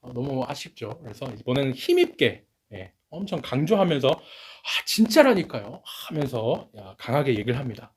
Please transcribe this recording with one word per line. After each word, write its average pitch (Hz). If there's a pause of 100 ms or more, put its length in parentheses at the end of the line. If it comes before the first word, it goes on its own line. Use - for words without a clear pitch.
어, 123
너무 131
아쉽죠. -
그래서 120 (120)
이번에는 131
힘있게, 339 (280)
예, 92 (180)
엄청 175
강조하면서 151
아, -
진짜라니까요. 208
하면서, 127 (100)
야, 95
강하게 135
얘기를 113
합니다. 123